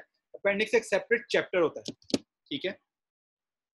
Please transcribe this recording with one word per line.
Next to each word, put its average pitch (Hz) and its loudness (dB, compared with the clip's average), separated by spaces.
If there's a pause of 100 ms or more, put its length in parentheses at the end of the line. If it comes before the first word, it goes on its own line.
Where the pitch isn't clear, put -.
(340)
Appendix 202 0
एक 226 4
separate 226 0
chapter 180 0
होता 151 2
है, - -12 (540)
ठीक 143 -8
है। - -6 (960)